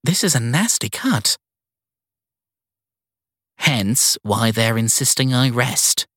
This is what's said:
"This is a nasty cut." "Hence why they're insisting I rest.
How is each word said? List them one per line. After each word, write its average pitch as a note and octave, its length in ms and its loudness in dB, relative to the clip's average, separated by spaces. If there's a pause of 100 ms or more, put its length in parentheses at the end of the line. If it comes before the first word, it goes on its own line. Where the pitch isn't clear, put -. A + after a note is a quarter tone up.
"This F#3 200 0
is F3+ 120 2
a B2+ 40 2
nasty B2+ 500 0
cut." - 480 -2 (2250)
"Hence A2+ 640 0
why A2 300 0
they're A2+ 260 0
insisting C3 560 0
I B2+ 160 2
rest. - 680 -2